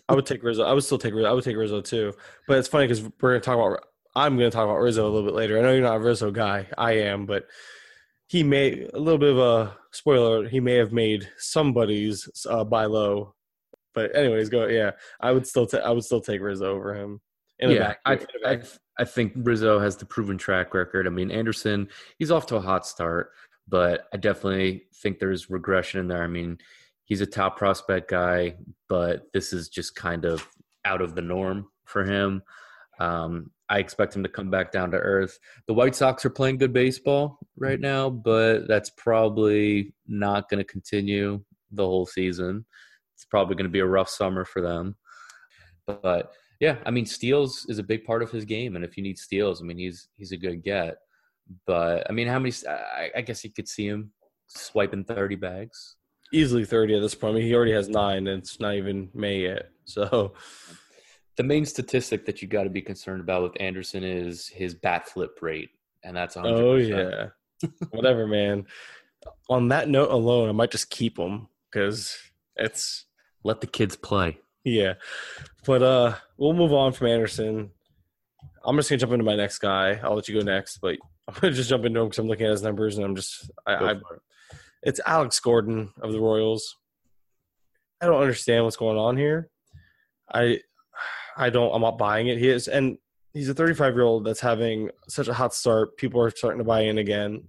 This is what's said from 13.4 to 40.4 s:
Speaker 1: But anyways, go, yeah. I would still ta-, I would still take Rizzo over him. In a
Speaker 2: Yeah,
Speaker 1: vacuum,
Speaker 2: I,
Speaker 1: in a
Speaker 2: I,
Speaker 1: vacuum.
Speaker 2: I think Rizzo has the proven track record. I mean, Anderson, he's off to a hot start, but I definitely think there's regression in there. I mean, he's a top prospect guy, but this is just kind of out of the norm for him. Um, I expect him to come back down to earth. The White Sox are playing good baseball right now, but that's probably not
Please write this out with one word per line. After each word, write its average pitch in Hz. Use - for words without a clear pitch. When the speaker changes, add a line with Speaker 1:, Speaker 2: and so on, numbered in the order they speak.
Speaker 1:
But 113
anyways, 113
go, 113
yeah. 110
I 123
would 131
still 120
ta-, 131
I 120
would 117
still 113
take 101
Rizzo 98
over 98
him. 104
In 127
a 123
Speaker 2:
Yeah, 113
Speaker 1:
vacuum, 104
Speaker 2:
I, 135
Speaker 1:
in 131
a -
Speaker 2:
I, 123
Speaker 1:
vacuum. -
Speaker 2:
I 120
think 113
Rizzo 113
has 101
the -
proven 98
track 90
record. 92
I 90
mean, 92
Anderson, 104
he's 160
off 160
to 120
a 101
hot 92
start, 85
but 87
I 101
definitely 95
think 98
there's 95
regression 92
in 90
there. 87
I 85
mean, 85
he's 101
a 101
top 95
prospect 98
guy, 90
but 87
this 95
is 82
just -
kind 85
of 82
out 95
of 85
the 87
norm 95
for 101
him. 98
Um, 85
I 104
expect -
him 98
to 95
come 98
back 92
down 92
to 92
earth. 95
The 110
White 127
Sox 131
are 120
playing 131
good 131
baseball 139
right 135
now, 135
but 113
that's 107
probably 107
not 101